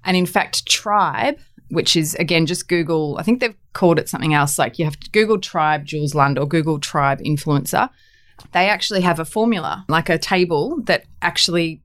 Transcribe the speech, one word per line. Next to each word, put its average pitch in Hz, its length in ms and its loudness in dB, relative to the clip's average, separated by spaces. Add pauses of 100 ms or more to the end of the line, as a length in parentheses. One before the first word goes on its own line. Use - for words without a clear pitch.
And 185 120 0
in 180 100 4
fact, - 400 -2
Tribe, 208 720 0 (320)
which - 260 0
is, 156 200 0
again, 165 300 2
just 175 240 -6
Google, 160 500 0
I 170 40 -6
think 240 180 2
they've 233 140 -4 (180)
called 170 260 4
it - 100 -8
something - 240 0
else, 143 240 2
like, 123 220 0
you 165 60 0
have 147 140 -4
to - 120 -16
Google 214 280 2
Tribe 151 460 -2
Jules 147 300 -4
Lund 139 240 2
or 143 80 -2
Google 156 320 0
Tribe 139 420 -2
influencer. 151 680 0 (640)
They 185 160 4
actually 202 320 -2
have 170 180 2
a 160 60 -4
formula, 214 640 -2
like 165 200 0
a 165 80 2
table 180 680 0
that 175 180 0 (180)
actually 170 640 -2